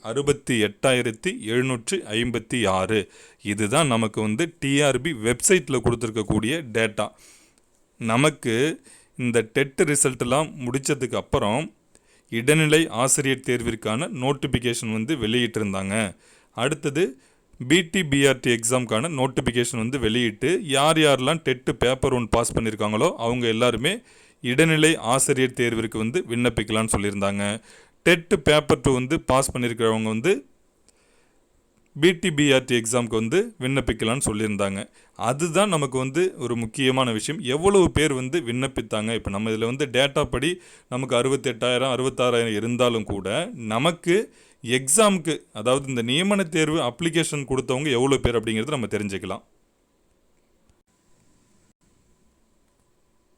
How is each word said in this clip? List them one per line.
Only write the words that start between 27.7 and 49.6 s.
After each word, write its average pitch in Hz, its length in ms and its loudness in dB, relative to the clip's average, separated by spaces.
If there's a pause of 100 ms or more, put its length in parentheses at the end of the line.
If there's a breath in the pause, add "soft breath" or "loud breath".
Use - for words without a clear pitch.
டெட் 170 260 2 (140)
பேப்பர் 147 380 4
டூ 143 80 2
வந்து 127 240 0 (120)
பாஸ் 131 240 2
பண்ணியிருக்கிறவங்க 113 600 0
வந்து 127 200 0 (1600 soft breath)
பி 156 140 6 (120)
டி 185 160 2
பி 147 160 4
ஆர் 127 140 2
டி 123 100 2
எக்ஸாம்க்கு 113 420 0
வந்து 117 180 0 (240)
விண்ணப்பிக்கலாம்னு 127 640 -2
சொல்லியிருந்தாங்க. 104 540 -2 (380 soft breath)
அதுதான் 160 560 0
நமக்கு 135 280 -2
வந்து 131 200 -2 (220)
ஒரு 120 180 -2
முக்கியமான 127 560 0
விஷயம். 151 220 -6 (140)
எவ்வளவு 180 320 4 (120)
பேர் 147 220 2
வந்து 131 280 -2
விண்ணப்பித்தாங்க? 117 720 -4
இப்ப 98 160 -6
நம்ம 110 180 -2
இதுல 113 180 -2
வந்து 139 160 -4 (100)
டேட்டா 139 360 2
படி 135 180 -2 (420 loud breath)
நமக்கு 127 280 -2
அறுபத்தெட்டாயிரம், 123 760 0
அறுபத்தாறாயிரம் 120 640 0
இருந்தாலும் 117 540 2
கூட, 95 160 -6 (440)
நமக்கு 165 440 0 (480 soft breath)
எக்ஸாம்க்கு, 151 720 2 (240)
அதாவது 131 320 2
இந்த 117 180 -2
நியமன 190 460 0
தேர்வு 156 220 2 (120)
அப்ளிகேஷன் 156 600 -2
கொடுத்தவங்க 135 480 -2
எவ்வளவு 131 260 2
பேர் 117 160 2
அப்படிங்கிறத 113 380 -2
நம்ம 107 180 -4
தெரிஞ்சுக்கலாம். 98 480 -6 (4000)